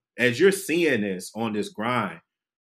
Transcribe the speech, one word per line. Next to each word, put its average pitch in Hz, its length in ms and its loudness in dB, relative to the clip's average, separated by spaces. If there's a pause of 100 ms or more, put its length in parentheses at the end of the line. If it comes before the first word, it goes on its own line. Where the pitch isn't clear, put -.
(160)
As 120 220 2
you're 185 140 6
seeing 160 480 0
this 95 340 -6
on 110 180 -4
this 104 160 -4
grind, 107 520 -2 (560)